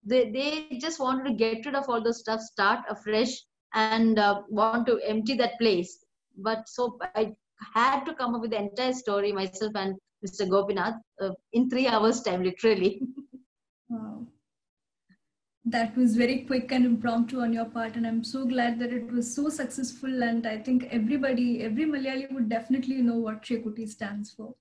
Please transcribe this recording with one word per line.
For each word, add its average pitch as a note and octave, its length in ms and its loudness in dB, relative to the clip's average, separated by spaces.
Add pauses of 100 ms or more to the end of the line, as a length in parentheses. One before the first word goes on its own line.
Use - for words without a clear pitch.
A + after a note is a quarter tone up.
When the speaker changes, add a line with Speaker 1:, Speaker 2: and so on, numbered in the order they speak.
Speaker 1:
They, A#3 260 4
they D4 460 -4
just D#4+ 220 -6
wanted C4 300 0
to A#3+ 40 0
get A3+ 320 0
rid C4 100 -4
of C4+ 140 -2
all A#3 120 0
the A#3 120 0
stuff, A3 280 -6
start A3 480 0
afresh, G#3+ 440 -2 (400)
and, A3 460 4
uh, G3+ 300 4
want A3 380 2
to A#3 120 4
empty A3 360 -2
that A#3 240 0
place. F#3+ 460 0 (320)
But A3 320 -4
so B3 300 -4 (160)
I A3 180 0 (400)
had C4 320 4
to E4 80 -6
come A#3+ 220 -2
up A3+ 60 -4
with A3+ 100 -4
the A3 80 0
entire B3 340 -2
story G3+ 380 0
myself G3 440 -2
and G3 200 -2 (260)
Mister G3+ 240 -4
Gopinath, G3 540 2 (220)
uh, F#3+ 100 -2 (220)
in B3+ 160 4
three B3+ 180 2
hours' A3+ 340 4
time, F#3 220 0
literally. F#3+ 640 2
<laughs> - 40 -8 (800)
Speaker 2:
Wow. A3 360 -10 (1400)
That A3+ 320 -2
was A#3+ 180 6
very A#3+ 300 2
quick B3+ 260 -2
and B3+ 140 6
impromptu A#3 560 0
on A#3 100 0
your A#3 140 0
part, A3+ 300 -6
and A#3 100 -2
I'm A3+ 180 -2
so C4+ 220 -6
glad A#3+ 320 0
that A#3+ 160 -2
it A#3 180 -6
was A#3+ 220 -2
so D4 160 0
successful, C4 720 -6
and A#3 240 0
I G#3+ 140 -4
think B3 320 0
everybody, B3 720 0
every A3+ 220 0
Malayali C4+ 460 -2
would B3 180 -2
definitely B3+ 520 0
know A#3 140 4
what A3 260 -4
Chekutti A3+ 480 -6
stands G#3 400 -8
for. A3 320 -16